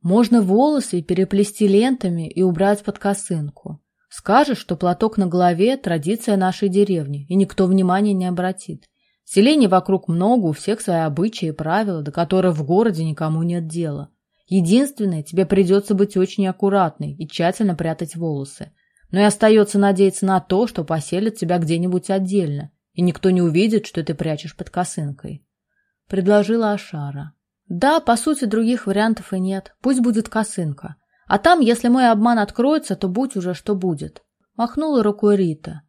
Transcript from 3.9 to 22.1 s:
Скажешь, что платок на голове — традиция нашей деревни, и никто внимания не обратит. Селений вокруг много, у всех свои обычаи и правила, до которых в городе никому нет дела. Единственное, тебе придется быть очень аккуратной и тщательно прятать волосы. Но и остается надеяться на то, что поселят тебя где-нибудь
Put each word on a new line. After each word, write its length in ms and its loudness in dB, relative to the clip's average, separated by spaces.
Скажешь, 480 0
что 180 -6
платок 420 -2
на 100 0
голове — 500 2
традиция 580 -2
нашей 340 -2
деревни, 580 -2
и 80 -4
никто 300 2
внимания 480 2
не 120 -2
обратит. 640 -6
Селений 440 4
вокруг 420 2
много, 380 2
у 40 0
всех 300 -4
свои 180 0
обычаи 480 -2
и 40 -4
правила, 500 -2
до 100 -8
которых 440 0
в 100 -4
городе 400 2
никому 380 -2
нет 240 -4
дела. 420 -8
Единственное, 760 0
тебе 220 0
придется 500 2
быть 220 0
очень 300 0
аккуратной 680 -2
и 140 -10
тщательно 480 -2
прятать 400 -6
волосы. 560 -8
Но 100 0
и 40 4
остается 560 4
надеяться 480 2
на 120 2
то, 280 0
что 160 -6
поселят 540 -4
тебя 200 -2
где-нибудь 540 -2